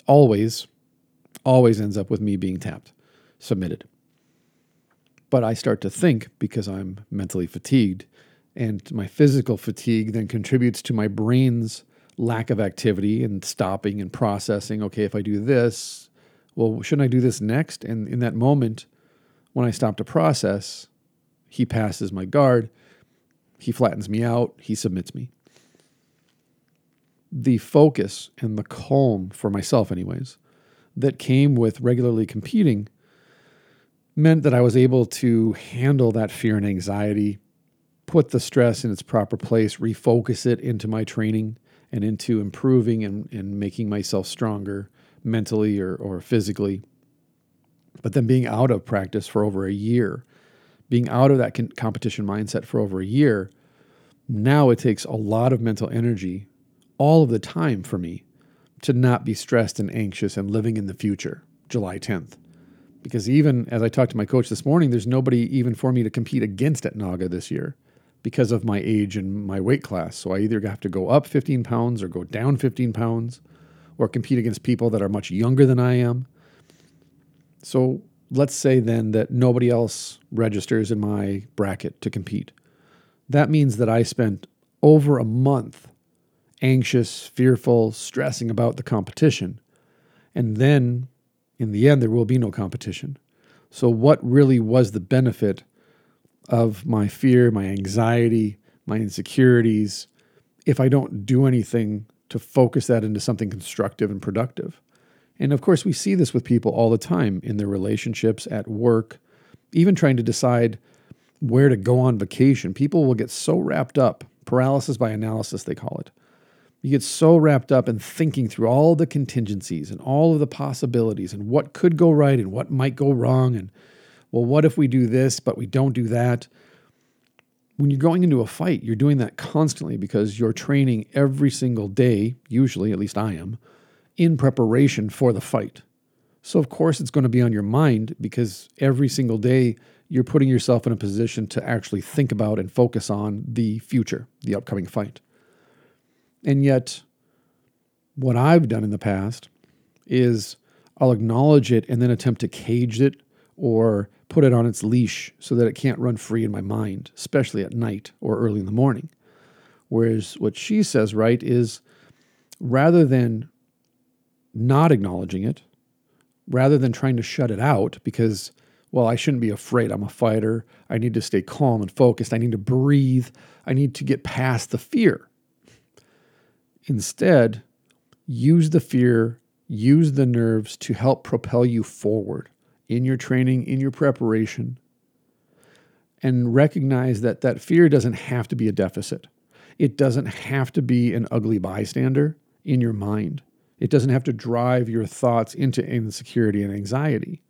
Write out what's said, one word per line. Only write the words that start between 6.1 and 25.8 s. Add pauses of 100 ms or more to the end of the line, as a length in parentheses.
because
I'm (100)
mentally
fatigued, (500)
and
my
physical
fatigue
then
contributes
to
my
brain's (320)
lack
of
activity
and
stopping
and
processing.
"Okay,
if
I
do
this, (460)
well,
shouldn't
I
do
this
next?"
And
in
that
moment, (680)
when
I
stop
to
process, (600)
he
passes
my
guard, (920)
he
flattens
me
out,
he
submits
me. (2000)